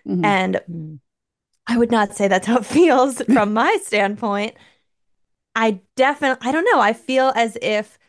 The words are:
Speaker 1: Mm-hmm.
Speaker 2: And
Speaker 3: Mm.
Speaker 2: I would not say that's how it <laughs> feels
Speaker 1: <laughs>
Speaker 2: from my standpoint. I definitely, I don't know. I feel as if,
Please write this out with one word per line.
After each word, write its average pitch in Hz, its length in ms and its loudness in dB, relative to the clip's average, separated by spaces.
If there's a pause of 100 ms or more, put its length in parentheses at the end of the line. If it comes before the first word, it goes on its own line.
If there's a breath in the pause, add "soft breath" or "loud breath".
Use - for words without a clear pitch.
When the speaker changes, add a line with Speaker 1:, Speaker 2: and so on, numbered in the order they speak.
Speaker 1:
Mm-hmm. 180 160 -2
Speaker 2:
And 190 380 0 (100)
Speaker 3:
Mm. 156 280 -14 (680)
Speaker 2:
I 233 100 -2
would 233 140 0
not 208 240 0
say 202 120 0
that's 190 200 0
how 233 100 2
it 214 80 -2
<laughs> - 140 -2
feels 269 420 4
Speaker 1:
<laughs> 220 120 2
Speaker 2:
from 214 200 2
my 302 300 0
standpoint. 208 720 -4 (1000 soft breath)
I 220 260 0 (140)
definitely, 262 520 0
I 254 40 -2
don't 330 140 -2
know. 392 160 4
I 214 120 2
feel 262 420 0
as 226 260 -2
if, 214 360 -4 (120)